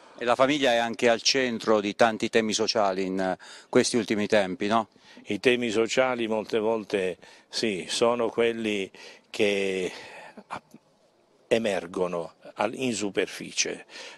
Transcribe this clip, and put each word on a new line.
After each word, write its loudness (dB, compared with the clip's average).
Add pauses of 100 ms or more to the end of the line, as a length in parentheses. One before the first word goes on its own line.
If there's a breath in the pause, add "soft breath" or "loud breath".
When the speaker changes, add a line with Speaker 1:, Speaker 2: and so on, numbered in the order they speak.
(180 loud breath)
Speaker 1:
E -8
la 4
famiglia 2
è 4
anche 0
al 4
centro 2
di 0
tanti 2
temi 2
sociali 0
in, -2
eh, 0 (300 loud breath)
questi 4
ultimi 0
tempi, 2
no? 0 (380 loud breath)
Speaker 2:
I -4
temi 2
sociali 0
molte -2
volte, 0 (320 loud breath)
sì, -2
sono 2
quelli -2 (400 loud breath)
che 0 (1500 loud breath)
emergono -2 (220)
al-, -4
in -2
superficie, -4 (340 loud breath)